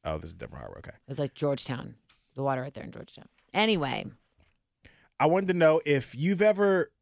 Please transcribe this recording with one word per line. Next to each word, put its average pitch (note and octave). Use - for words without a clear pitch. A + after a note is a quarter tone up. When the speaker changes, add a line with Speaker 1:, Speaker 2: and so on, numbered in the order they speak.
Speaker 1:
Oh, D#2+
this D#2+
is -
a -
different -
harbor. G1+
Okay. -
Speaker 2:
It -
was, C#3
like, C#3
Georgetown. C3+
The C3+
water C3+
right C#3
there -
in E3+
Georgetown. -
Anyway. D3+
Speaker 1:
I C#3
wanted F#3
to F#3
know D#3+
if C#3+
you've F3
ever G3+